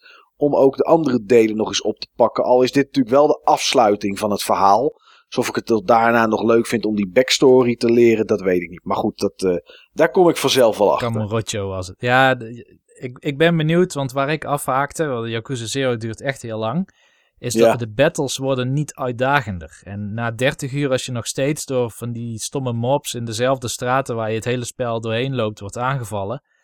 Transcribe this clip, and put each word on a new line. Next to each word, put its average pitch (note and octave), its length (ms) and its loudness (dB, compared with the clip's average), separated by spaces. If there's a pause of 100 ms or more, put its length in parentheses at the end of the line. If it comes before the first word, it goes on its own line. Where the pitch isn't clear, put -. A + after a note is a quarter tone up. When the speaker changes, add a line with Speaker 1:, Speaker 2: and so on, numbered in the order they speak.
(360)
Speaker 1:
om C#3+ 200 0
ook C3+ 200 6
de - 60 2
andere C#3 420 2
delen A2 320 4
nog G#2+ 120 -2
eens G2+ 140 -4
op - 160 -4
te - 180 -16
pakken. - 280 2
Al B2+ 180 4
is B2 100 2
dit C#3 140 2
natuurlijk B2 280 0
wel C#3+ 120 6
de D3 180 0
afsluiting G#2 720 2
van G#2+ 120 -2
het G2 120 -2
verhaal. G2+ 580 2 (280)
Dus - 100 -8
of A#2+ 100 0
ik - 60 -6
het - 120 -6
tot G#2 200 0
daarna A#2 400 4
nog G#2+ 160 0
leuk A#2 240 4
vind A2+ 180 -2
om G#2+ 120 -2
die G2+ 140 -2
backstory B2+ 680 4
te A#2 140 0
leren, A#2 360 4
dat G2+ 140 0
weet F#2 220 2
ik E2+ 80 -10
niet. E2+ 140 -18
Maar F2+ 120 -4
goed, - 220 -4
dat, - 240 -4
eh, F#2 140 2 (360)
daar E3 180 2
kom F3+ 180 4
ik D#3 80 2
vanzelf B2 420 2
wel G2 140 4
achter. A#2 200 -2
Speaker 2:
Kamurocho G#2+ 560 -4
was F#2+ 180 -8
het. F#2+ 140 -16
Ja, C3 340 4
de, A#2 440 -14 (220)
ik, B2+ 180 -12
ik C#3+ 200 -6
ben E3 180 4
benieuwd, E3+ 380 2
want C3+ 180 -6
waar C#3 180 -2
ik D#3 140 -4
afhaakte, C#3 600 -2
want A#2 220 -4
Yakuza A#2 380 -6
Zero C3 300 -2
duurt A2+ 240 -10
echt C3+ 220 -6
heel A2+ 160 -8
lang, B2 300 -2 (500)
is A#2+ 160 -6
Speaker 1:
Ja. A2+ 160 6
Speaker 2:
dat A#2+ 80 0
de A#2 120 -8
battles C3+ 460 0
worden C3 360 -2
niet D3 220 -4
uitdagender. B2+ 880 -4
En G2+ 300 -10
na A#2 160 -4
dertig B2+ 420 -4
uur, C#3+ 180 -2
als B2+ 160 -2
je C3 60 -10
nog A#2 140 -8
steeds C#3+ 380 -4
door B2 260 -2
van A#2+ 220 -10
die A#2 260 -10
stomme C3 340 -6
mobs B2 420 -2
in A#2+ 100 -8
dezelfde A#2+ 440 -2
straten B2+ 480 -4
waar A2 140 -4
je A2 60 -4
het G#2+ 80 -6
hele B2 200 -4
spel A#2 360 -6
doorheen A#2 340 -4
loopt, G#2+ 260 -4
wordt G2 160 -12
aangevallen, A#2 640 -6 (220)